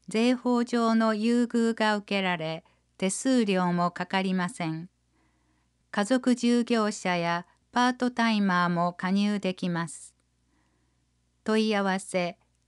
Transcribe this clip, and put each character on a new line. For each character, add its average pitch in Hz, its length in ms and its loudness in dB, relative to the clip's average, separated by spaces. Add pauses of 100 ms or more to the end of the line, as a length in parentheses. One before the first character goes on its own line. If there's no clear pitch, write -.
税 233 260 2
法 247 300 0
上 233 300 0
の 226 200 2
優 233 300 2
遇 226 300 0
が 214 220 0
受 208 100 -8
け 196 160 -2
ら 180 140 -2
れ、 160 280 -8 (320)
手 190 140 -2
数 254 340 0
料 180 280 0
も 175 180 0
か 180 160 -8
か 190 160 -2
り 190 100 -2
ま 180 160 -2
せ - 200 -8
ん。 160 200 -8 (1000)
家 208 140 -2
族 247 320 2
従 240 280 2
業 226 260 0
者 185 260 -4
や 170 300 -2 (260)
パ 247 160 2
ー 254 80 -2
ト 247 160 -2
タ 226 180 2
イ 214 100 2
マ 180 260 2
ー - 20 2
も 175 240 0
加 185 180 -4
入 202 300 0
で 185 140 -2
き 185 140 -6
ま 170 200 -4
す。 - 260 -20 (1300)
問 220 260 2
い 214 60 0
合 202 80 0
わ 190 160 0
せ、 180 400 -4 (300)